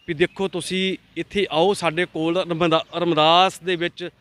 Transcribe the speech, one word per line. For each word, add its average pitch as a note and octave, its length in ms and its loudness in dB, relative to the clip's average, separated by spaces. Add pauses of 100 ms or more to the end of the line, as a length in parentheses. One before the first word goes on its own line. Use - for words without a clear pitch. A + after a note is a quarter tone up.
ਵੀ E3+ 60 -6
ਦੇਖੋ F3+ 340 -2
ਤੁਸੀਂ F#3 480 -4 (200)
ਇੱਥੇ F3 340 -4
ਆਓ F3 240 2
ਸਾਡੇ E3 300 -2
ਕੋਲ E3+ 340 -2
ਰਮਦਾ-, E3 460 0 (120)
ਰਮਦਾਸ E3+ 640 4
ਦੇ F3+ 160 -4
ਵਿੱਚ, E3+ 340 -8 (100)